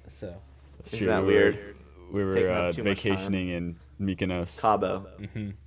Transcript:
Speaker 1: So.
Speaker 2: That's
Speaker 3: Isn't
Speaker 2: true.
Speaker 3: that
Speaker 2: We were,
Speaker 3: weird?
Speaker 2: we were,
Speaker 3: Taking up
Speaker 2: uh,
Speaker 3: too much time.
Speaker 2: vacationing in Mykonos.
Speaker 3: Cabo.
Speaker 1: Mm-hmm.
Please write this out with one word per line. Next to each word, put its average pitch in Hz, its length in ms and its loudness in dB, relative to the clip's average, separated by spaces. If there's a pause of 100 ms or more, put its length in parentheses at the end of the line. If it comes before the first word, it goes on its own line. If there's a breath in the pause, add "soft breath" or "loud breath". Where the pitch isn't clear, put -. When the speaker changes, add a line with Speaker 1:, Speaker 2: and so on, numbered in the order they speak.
(140)
Speaker 1:
So. 90 200 -12 (420)
Speaker 2:
That's - 180 -12
Speaker 3:
Isn't 110 120 -2
Speaker 2:
true. 110 80 4
Speaker 3:
that 98 80 2
Speaker 2:
We 101 120 4
were, 101 60 8
Speaker 3:
weird? 101 360 2 (360)
Speaker 2:
we 101 120 -2
were, 95 100 0
Speaker 3:
Taking 92 160 4
up 90 60 0
Speaker 2:
uh, 87 160 2
Speaker 3:
too 85 120 -4
much 98 180 0
time. 101 140 2
Speaker 2:
vacationing 95 340 -2
in 87 260 -6 (240)
Mykonos. 90 600 -2
Speaker 3:
Cabo. 98 460 2 (140)
Speaker 1:
Mm-hmm. 104 300 -8 (160)